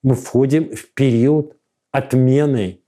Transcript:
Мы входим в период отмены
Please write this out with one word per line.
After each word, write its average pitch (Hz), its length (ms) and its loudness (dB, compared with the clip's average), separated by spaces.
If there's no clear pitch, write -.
Мы 131 140 2
входим 135 600 -2
в - 200 -18
период 143 600 0
отмены 131 960 0